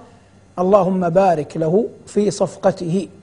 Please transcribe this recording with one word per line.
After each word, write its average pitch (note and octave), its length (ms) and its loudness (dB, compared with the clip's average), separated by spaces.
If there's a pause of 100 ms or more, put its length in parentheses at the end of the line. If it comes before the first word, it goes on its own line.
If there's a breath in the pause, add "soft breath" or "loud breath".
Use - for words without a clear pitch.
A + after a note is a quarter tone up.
(580 loud breath)
"اللهم F#3 500 2
بارك E3+ 480 0
له E3 300 0 (200)
في G3+ 240 -2
صفقته". F3 800 -2 (140)